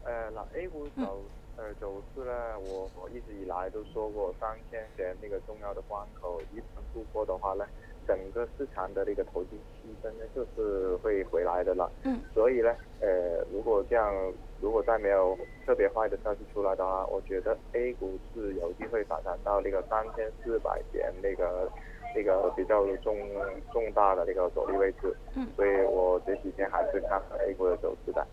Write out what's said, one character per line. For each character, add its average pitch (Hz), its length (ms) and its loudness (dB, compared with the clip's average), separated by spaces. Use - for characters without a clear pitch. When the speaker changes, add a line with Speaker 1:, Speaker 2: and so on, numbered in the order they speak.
Speaker 1:
呃， 117 320 -4
那 107 100 -8
A 175 120 -6
股 151 180 -10
走， 147 120 -10
Speaker 2:
嗯。 240 120 -4
Speaker 1:
呃， 107 180 -10
走 98 240 -8
势 135 60 -10
呢， 123 100 -6
我， 95 240 -6
我 107 140 -12
一 123 60 -14
直 110 220 -12
以 98 60 -10
来 92 260 -4
都 107 140 -8
说 107 280 -4
过， 101 280 -2
三 113 100 -2
千 113 100 -8
点 92 260 -4
那 110 60 -12
个 98 140 -4
重 107 200 -12
要 101 120 -6
的 95 80 -8
关 101 200 -6
口， 87 260 -6
一 113 40 -8
旦 - 200 -12
突 113 180 -8
破 107 140 0
的 92 120 0
话 95 160 0
呢， 101 120 -2
整 98 100 4
个 117 160 -2
市 143 160 -2
场 92 200 -4
的 98 100 0
那 104 100 0
个 98 120 0
投 87 180 -4
机 107 160 -10
气 110 260 -16
氛 113 100 -6
呢， 113 120 -10
就 127 220 -4
是 98 480 2
会 104 220 4
回 85 180 2
来 90 180 2
的 92 140 2
了。 90 160 2
Speaker 2:
嗯。 262 140 0
Speaker 1:
所 117 160 8
以 127 120 4
呢， 117 120 6
呃， 87 500 4
如 101 100 -2
果 110 280 6
这 120 80 4
样， 110 120 6
如 101 100 2
果 110 100 6
再 113 180 4
没 104 100 2
有 95 280 6
特 123 100 6
别 101 140 6
坏 110 180 2
的 101 160 0
消 107 120 0
息 - 40 -14
出 101 100 -2
来 95 140 2
的 92 80 2
话， 95 220 0
我 98 160 0
觉 95 180 -2
得 110 160 2
A 123 220 0
股 95 220 -4
是 104 200 -4
有 87 180 -2
机 104 140 -8
会 110 180 0
反 80 220 -2
弹 90 180 -2
到 101 160 4
那 98 100 0
个 95 200 2
三 110 160 4
千 110 160 -2
四 113 180 0
百 - 220 0
点 - 280 0
那 98 140 2
个， 90 340 0
那 107 80 2
个 95 320 6
比 123 80 0
较 107 220 6
重， 107 140 2
重 113 180 0
大 98 240 6
的 87 100 2
那 92 80 0
个 90 180 4
阻 - 140 0
力 95 120 0
位 98 240 4
置。 92 120 0
Speaker 2:
嗯。 262 100 -2
Speaker 1:
所 101 100 6
以 98 160 6
我 92 420 4
这 95 120 2
几 95 140 -6
天 98 200 -2
还 87 180 2
是 95 120 0
看 98 180 2
好 90 60 -8
A 98 80 0
股 92 140 2
的 87 80 6
走 - 180 -2
势 - 80 -4
的。 - 200 0